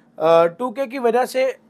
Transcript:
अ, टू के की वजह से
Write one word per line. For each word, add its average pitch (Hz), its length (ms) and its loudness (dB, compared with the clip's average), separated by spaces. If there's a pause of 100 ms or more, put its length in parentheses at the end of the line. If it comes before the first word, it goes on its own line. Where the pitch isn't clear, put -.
(180)
अ, 165 300 4
टू 247 220 -6
के 269 160 -6
की 240 120 -10
वजह 240 280 0
से 262 180 -2 (260)